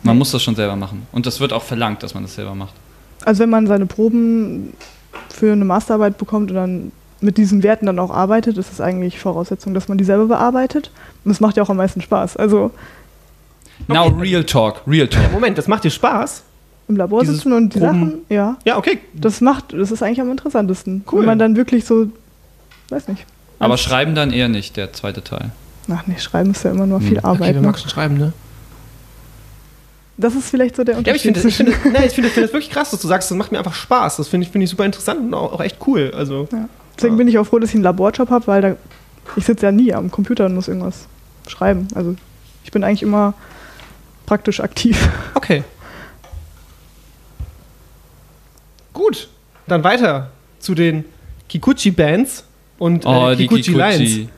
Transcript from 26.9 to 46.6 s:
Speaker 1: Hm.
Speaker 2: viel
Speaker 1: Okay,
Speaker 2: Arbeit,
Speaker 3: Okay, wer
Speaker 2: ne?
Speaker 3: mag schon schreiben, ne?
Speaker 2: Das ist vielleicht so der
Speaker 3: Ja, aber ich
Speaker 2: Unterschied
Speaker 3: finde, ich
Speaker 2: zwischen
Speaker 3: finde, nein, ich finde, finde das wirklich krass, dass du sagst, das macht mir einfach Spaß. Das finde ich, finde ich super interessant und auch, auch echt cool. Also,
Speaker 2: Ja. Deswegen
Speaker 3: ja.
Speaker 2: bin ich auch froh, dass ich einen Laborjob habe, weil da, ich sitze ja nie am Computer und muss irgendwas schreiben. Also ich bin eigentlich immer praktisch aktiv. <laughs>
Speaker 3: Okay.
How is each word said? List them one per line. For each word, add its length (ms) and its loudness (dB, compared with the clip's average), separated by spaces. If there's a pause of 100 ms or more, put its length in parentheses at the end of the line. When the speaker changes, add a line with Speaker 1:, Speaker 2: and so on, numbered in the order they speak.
Speaker 1:
Hm. 80 0
Speaker 2:
viel 120 4
Speaker 1:
Okay, 80 -4
Speaker 2:
Arbeit, 140 2
Speaker 3:
Okay, 120 2
wer 80 2
Speaker 2:
ne? 60 4
Speaker 3:
mag 120 0
schon 100 -12
schreiben, 280 -2
ne? 160 0 (1800)
Speaker 2:
Das 180 0
ist 140 -4
vielleicht 260 0
so 80 -2
der 120 0
Speaker 3:
Ja, 40 -6
aber 160 0
ich 100 -2
Speaker 2:
Unterschied 120 4
Speaker 3:
finde, 120 4
ich 60 0
Speaker 2:
zwischen 260 2
Speaker 3:
finde, 160 4
nein, 100 4
ich 60 0
finde, 160 2
finde 180 2
das 60 -6
wirklich 180 -4
krass, 200 -4
dass 100 -6
du 60 -6
sagst, 240 0
das 60 -4
macht 160 -4
mir 60 -4
einfach 140 -6
Spaß. 440 -2
Das 100 -4
finde 180 0
ich, 60 -16
finde 140 2
ich 40 -2
super 160 -4
interessant 360 -4
und 120 -4
auch, 200 -4
auch 80 -6
echt 160 -6 (100)
cool. 280 2
Also, 360 -6
Speaker 2:
Ja. 160 -6 (300)
Deswegen 160 2
Speaker 3:
ja. 60 4
Speaker 2:
bin 100 6
ich 100 4
auch 60 2
froh, 140 2
dass 100 0
ich 60 -4
einen 100 4
Laborjob 440 2
habe, 180 2
weil 140 4
da, 140 0 (640)
ich 80 -4
sitze 200 2
ja 60 4
nie 220 4
am 180 -4
Computer 340 -2
und 100 -2
muss 120 -4
irgendwas 380 -8 (420)
schreiben. 480 -2
Also 200 -4 (500)
ich 60 -20
bin 120 -2
eigentlich 200 0
immer 300 0 (920)
praktisch 340 -2
aktiv. 480 0 (140)
<laughs> 140 -14
Speaker 3:
Okay. 280 0 (3250)